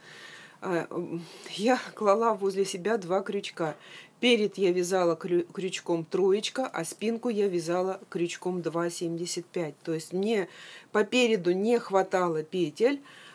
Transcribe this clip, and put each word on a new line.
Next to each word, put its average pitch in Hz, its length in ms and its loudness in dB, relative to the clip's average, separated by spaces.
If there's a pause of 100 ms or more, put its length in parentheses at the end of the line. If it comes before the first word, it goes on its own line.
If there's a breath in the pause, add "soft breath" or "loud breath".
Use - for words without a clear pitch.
(600 loud breath)
А, 170 280 -2
м, 170 340 -6 (280 loud breath)
я 247 280 2 (140)
клала 214 400 4
возле 196 320 0
себя 196 320 -2
два 190 240 0
крючка. 180 540 -4 (440 loud breath)
Перед 214 380 4
я 190 140 4
вязала 180 440 2
крю-, 175 380 0
крючком 175 520 -4
троечка, 202 600 0
а 165 200 -4
спинку 226 440 -2
я 202 180 2
вязала 180 520 0 (100)
крючком 180 520 -4
два 170 280 -2
семьдесят 170 560 -6
пять. 156 380 -6
То 165 100 -4
есть 160 200 -6
мне 196 340 0 (440 loud breath)
по 214 120 2
переду 220 480 4
не 214 280 2
хватало 185 640 2
петель, 190 600 0 (340 loud breath)